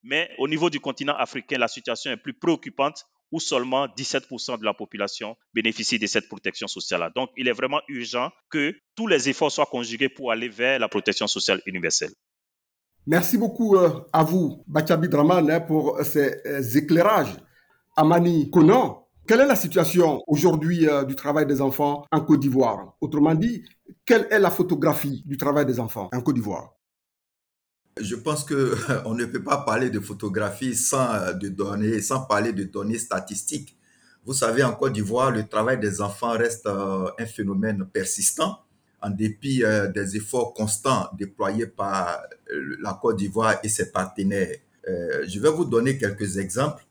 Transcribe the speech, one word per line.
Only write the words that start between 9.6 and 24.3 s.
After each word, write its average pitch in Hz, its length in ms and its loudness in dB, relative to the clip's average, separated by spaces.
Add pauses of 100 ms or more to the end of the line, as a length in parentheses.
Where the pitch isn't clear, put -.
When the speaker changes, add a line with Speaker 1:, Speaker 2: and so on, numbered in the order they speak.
Speaker 1:
conjugués 120 420 -4
pour 127 220 -6
aller 113 180 -2
vers 123 300 0
la 110 100 0
protection 104 380 0
sociale - 380 0
universelle. 87 460 -4 (920)
Speaker 2:
Merci 175 320 2
beaucoup, 208 400 2
euh, 165 240 4 (120)
à 160 100 6
vous, 165 440 0
Bachabi 156 420 2
Draman, 156 400 4
hein, 165 120 2
pour 156 420 0
ces, 139 420 0
euh, 139 160 -4 (140)
éclairages. 165 600 4 (600)
Amani 165 540 4
Konan, 180 560 6 (220)
quelle 233 140 6
est 277 40 10
la 262 100 4
situation 160 680 2
aujourd'hui, 160 640 4
euh, 143 160 4
du 135 120 -4
travail 147 300 0
des 139 160 0
enfants 143 500 0
en 151 100 4
Côte 156 180 4
d'Ivoire ? 127 640 0
Autrement 151 340 4
dit, 214 280 0 (420)
quelle 226 260 6